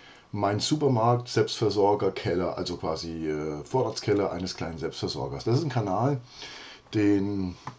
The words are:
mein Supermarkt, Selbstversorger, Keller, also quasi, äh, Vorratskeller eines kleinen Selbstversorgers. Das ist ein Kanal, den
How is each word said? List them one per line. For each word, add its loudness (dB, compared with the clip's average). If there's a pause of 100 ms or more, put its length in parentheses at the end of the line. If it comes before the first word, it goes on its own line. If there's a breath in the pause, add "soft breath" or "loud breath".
(320 loud breath)
mein 0
Supermarkt, 4
Selbstversorger, 2
Keller, -2
also -4
quasi, -4
äh, -4
Vorratskeller 0
eines -6
kleinen -6
Selbstversorgers. -6
Das 4
ist 2
ein -2
Kanal, 0 (720 loud breath)
den 2 (240 loud breath)